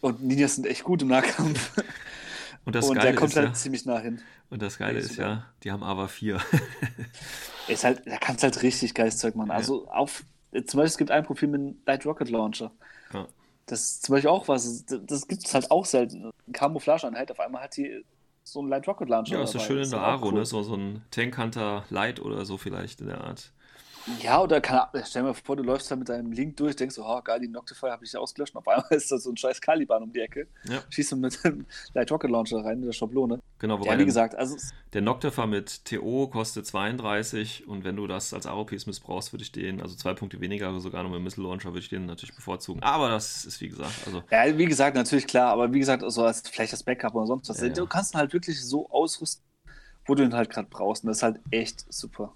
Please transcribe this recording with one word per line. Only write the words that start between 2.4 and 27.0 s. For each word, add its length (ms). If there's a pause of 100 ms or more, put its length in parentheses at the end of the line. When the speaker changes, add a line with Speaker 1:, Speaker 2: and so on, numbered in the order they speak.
Speaker 2:
Und 120
das 120
Speaker 1:
Und 60
Speaker 2:
Geile 140
Speaker 1:
der 80
kommt 160
Speaker 2:
ist 40
Speaker 1:
halt 120
Speaker 2:
ja 60
Speaker 1:
ziemlich 300
nah 140
hin. 220 (300)
Speaker 2:
Und 120
das 160
Geile 200
Speaker 1:
Richtig 140
Speaker 2:
ist 60
Speaker 1:
geil. 100
Speaker 2:
ja, 160 (200)
die 80
haben 100
aber 260
vier. 380
<laughs> 1200
Speaker 1:
Ist 140
halt, 240
da 120
kannst 260
halt 180
richtig 320
geiles 240
Zeug 160
machen. 140
Speaker 2:
Ja. 80
Speaker 1:
Also 320
auf, 340 (300)
zum 100
Beispiel, 220
es 140
gibt 120
ein 140
Profil 240
mit 120
einem 240
Light 220
Rocket 240
Launcher. 400 (420)
Speaker 2:
Ja. 140 (400)
Speaker 1:
Das 140
ist 240
zum 100
Beispiel 160
auch 160
was, 400
das, 180
das 220
gibt's 260
halt 200
auch 120
selten. 380
Eine 100 (200)
Camouflage-Einheit, 800
auf 80
einmal 240
hat 120
die 280 (400)
so 160
einen 80
Light 180
Rocket 220
Launcher 280
Speaker 2:
Ja, 60
ist 120
ja 40
Speaker 1:
dabei. 80
Speaker 2:
schön 120
in 40
Speaker 1:
Ist 100
Speaker 2:
der 80
Speaker 1:
auch 60
Speaker 2:
Aro, 220
Speaker 1:
cool. 60
Speaker 2:
ne? 120
So, 160
so 140
ein 340
Tank 280
Hunter 520
Light 300
oder 240
so 120
vielleicht 440
in 80
der 140
Art. 280 (720)
Speaker 1:
Ja, 180
oder 200
kann, 260 (180)
stell 180
dir 80
mal 40
vor, 220
du 80
läufst 260
da 60
mit 120
deinem 220
Link 280
durch, 180
denkst 180
so, 100